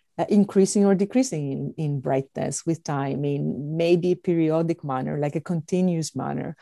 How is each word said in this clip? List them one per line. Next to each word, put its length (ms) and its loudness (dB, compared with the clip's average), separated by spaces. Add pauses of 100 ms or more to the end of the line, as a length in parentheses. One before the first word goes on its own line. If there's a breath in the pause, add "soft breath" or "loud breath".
(160 loud breath)
uh, 140 -2
increasing 560 4
or 80 6
decreasing 580 0
in, 240 -6
in 240 -2
brightness 680 -4
with 160 -2
time 420 -4
in 500 -4
maybe 360 4
a 40 0
periodic 680 0
manner, 340 -4
like 180 -2
a 60 -4
continuous 760 -2
manner, 460 -6